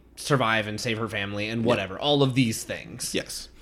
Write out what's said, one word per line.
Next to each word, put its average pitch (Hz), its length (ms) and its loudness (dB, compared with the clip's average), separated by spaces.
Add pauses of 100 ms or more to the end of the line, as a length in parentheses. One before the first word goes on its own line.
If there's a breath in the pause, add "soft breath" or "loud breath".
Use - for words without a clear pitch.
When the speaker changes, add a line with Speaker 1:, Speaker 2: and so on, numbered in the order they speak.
(160)
Speaker 1:
survive 113 500 2
and 107 140 -6
save 113 180 -2
her 113 100 -2
family 104 400 -4
and 117 140 -2
Speaker 2:
Yeah. 113 60 2
Speaker 1:
whatever. 98 300 0
All 143 240 4
of 131 120 4
these 120 300 2
things. 95 500 -8
Speaker 2:
Yes. - 340 -6 (140)